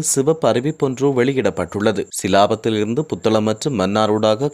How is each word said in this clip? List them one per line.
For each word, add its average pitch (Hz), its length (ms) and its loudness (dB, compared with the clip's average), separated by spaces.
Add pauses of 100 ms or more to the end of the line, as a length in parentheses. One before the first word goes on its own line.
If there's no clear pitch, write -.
சிவப்பு 151 440 0
அறிவிப்பொன்று 131 640 0
வெளியிடப்பட்டுள்ளது. 107 960 0
சிலாபத்தில் 104 680 2
இருந்து 113 300 -2
புத்தளம் 107 380 0
மற்றும் 110 360 -2
மன்னாரோடாக 107 760 0